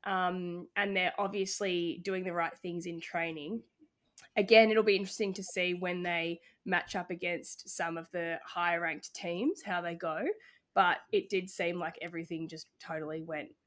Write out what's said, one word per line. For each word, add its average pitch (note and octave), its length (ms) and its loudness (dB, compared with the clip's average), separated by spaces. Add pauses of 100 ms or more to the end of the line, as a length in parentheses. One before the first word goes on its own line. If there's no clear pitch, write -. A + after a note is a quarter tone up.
um, F3+ 720 0
and G3+ 200 2
they're F#3 220 2
obviously F#3+ 840 0
doing F#3 220 -2
the F3+ 80 -2
right E3+ 280 0
things F3 240 -6
in E3+ 140 -8
training. E3 600 -4 (720)
Again, A3 340 10
it'll A3 140 6
be G#3 120 6
interesting F#3+ 380 -2
to F#3+ 100 -8
see F3+ 300 0
when F3+ 300 -2
they E3+ 360 -2 (260)
match F3+ 300 -2
up F3+ 140 -4
against F3 600 -6
some E3 280 -4
of E3 140 -10
the E3+ 340 -4
higher F3 360 0
ranked D#3+ 320 -4
teams, G3 500 -2
how F3+ 180 -2
they E3+ 140 -4
go, E3 240 -4 (560)
but F3+ 220 6 (140)
it - 180 2
did F#3 200 0
seem F3 300 -2
like E3+ 220 -6
everything E3 480 -6
just D#3+ 180 -12 (180)
totally D#3 360 -6
went D#3 280 -8 (160)